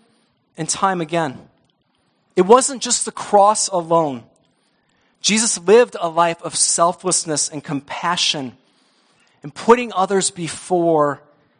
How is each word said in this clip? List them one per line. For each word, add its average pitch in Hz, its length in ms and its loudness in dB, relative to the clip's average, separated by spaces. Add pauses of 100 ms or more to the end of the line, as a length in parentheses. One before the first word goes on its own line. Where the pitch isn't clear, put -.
(560)
and 160 120 -6
time 190 320 -2
again. 156 480 -4 (880)
It 180 60 4
wasn't 247 400 4
just - 220 -4
the 220 80 -8
cross 208 560 2
alone. 165 560 -2 (960)
Jesus 220 380 0
lived 202 400 2
a 180 100 -4
life 165 340 0
of 160 120 -10
selflessness 170 920 -2
and 147 160 -12
compassion 147 920 -6 (840)
and 156 120 -16
putting 240 380 2
others 190 380 0
before 165 920 0 (380)